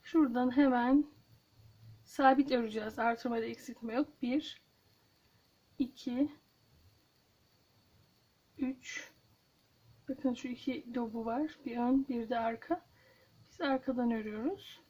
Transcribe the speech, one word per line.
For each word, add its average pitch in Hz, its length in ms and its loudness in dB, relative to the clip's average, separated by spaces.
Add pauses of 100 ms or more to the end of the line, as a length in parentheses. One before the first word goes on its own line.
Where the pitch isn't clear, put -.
Şuradan 247 540 2
hemen 269 500 6 (960)
sabit 269 480 4
öreceğiz. 220 480 -2
Artırma 233 380 0
da 226 80 -2
eksiltme 233 480 -10
yok. 294 280 -2
Bir, 262 400 -4 (1200)
iki, 262 500 -2 (2250)
üç. - 540 -6 (960)
Bakın 262 240 -2
şu 254 140 -8
iki 240 480 -6
lobu 226 300 -4
var. 269 400 -4
Bir 240 120 -6
ön, 262 300 2
bir 233 220 -4
de 233 100 -2
arka. 233 460 -4 (640)
Biz - 120 -12
arkadan 262 500 0
örüyoruz. 226 800 -4